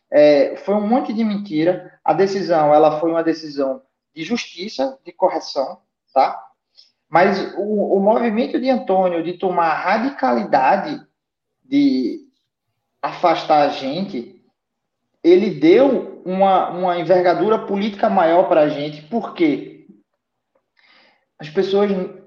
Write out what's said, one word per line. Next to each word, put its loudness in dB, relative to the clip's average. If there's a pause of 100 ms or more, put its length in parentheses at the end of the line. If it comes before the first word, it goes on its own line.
(100)
é, 4
foi -4
um -2
monte 0
de -2
mentira. -2 (140)
A 2
decisão, 2
ela 4
foi -2
uma -2
decisão -4 (340)
de -12
justiça, -8
de -18
correção, -4 (340)
tá? 0 (720)
Mas 0
o, -2
o 2
movimento 0
de -2
Antônio 0
de -8
tomar -2
a -2
radicalidade -2 (640)
de 0 (720)
afastar 2
a 4
gente, -8 (800)
ele 6
deu 2
uma, 2
uma -2
envergadura 2
política -4
maior 2
pra 4
gente, -8
porque -4 (1500)
as -18
pessoas, 0 (360)